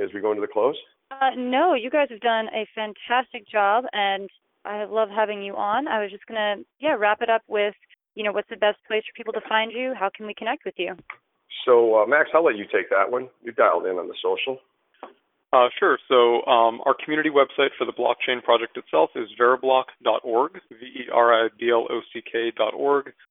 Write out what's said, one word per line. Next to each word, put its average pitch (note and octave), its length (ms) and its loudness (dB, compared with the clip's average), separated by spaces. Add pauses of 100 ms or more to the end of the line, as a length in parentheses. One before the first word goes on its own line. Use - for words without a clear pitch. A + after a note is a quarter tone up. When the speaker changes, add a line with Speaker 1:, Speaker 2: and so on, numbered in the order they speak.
Speaker 1:
as G2 120 -6
we G2+ 60 -10
go G#2+ 100 -2
into G#2+ 100 -4
the G#2 100 -6
close? B2 260 0 (340)
Speaker 2:
Uh, C4+ 260 -2
no, C4 380 0
you A#3+ 160 -4
guys D4 200 0
have G#3+ 100 -16
done A3+ 280 -2
a G#3+ 260 -6
fantastic A#3 720 -6
job, G#3 460 2
and G3 380 -2 (340)
I G#3 200 -8
love G3+ 300 -2
having G#3 280 -2
you G3 140 -10
on. G#3+ 300 -2
I A3+ 140 -2
was G3+ 100 -6
just G3 160 -18
gonna, G#3 300 -4 (240)
yeah, D4+ 180 0
wrap G#3 240 0
it A#3 80 -2
up A3+ 160 0
with, G#3 280 -2 (400)
you G#3+ 100 -8
know, G#3 80 -2
what's G3+ 160 -6
the A3+ 80 -12
best G#3 220 0 (100)
place A3 160 -2
for - 120 -18
people A3 180 -10
to A3 140 -8
find A3 220 0
you? B3+ 240 -6
How G3 200 -4
can G#3+ 120 -14
we G#3 80 -12
connect A3+ 300 -8
with F#3 120 -8
you? F3+ 200 -8 (680)
Speaker 1:
So, A#2 380 6
uh, G#2 40 4
Max, D3 280 2
I'll E3 100 4
let B2+ 120 2
you G#2 80 -8
take F#2+ 260 -2
that G2 200 2
one. B2+ 180 -4 (140)
You A#2+ 100 -12
dialed F2+ 340 2
in F#2 100 -2
on F2 120 -6
the F2 140 -14
social. F#2+ 360 -4 (920)
Speaker 3:
Uh, B2 160 6 (100)
sure. E3 200 2 (100)
So, A#2+ 420 4
um, A#2 340 4
our C3+ 200 2
community D3+ 260 -2
website C#3 480 2
for B2+ 60 -2
the A#2 80 -4
blockchain A#2+ 500 -2
project A#2 340 0
itself D#3 380 0
is A#2 140 -8 (120)
veriblock B2+ 440 2 (180)
dot A2+ 220 0
org, C3 300 -2 (140)
V A2+ 160 -20
E B2+ 280 -14
R A#2 320 4
I A2+ 40 -2 (100)
B A#2 120 0
L A#2 180 2
O A#2+ 120 -4 (120)
C A#2 80 -12
K A#2 360 -4
dot G#2+ 180 -2
org. C#3 380 -2 (180)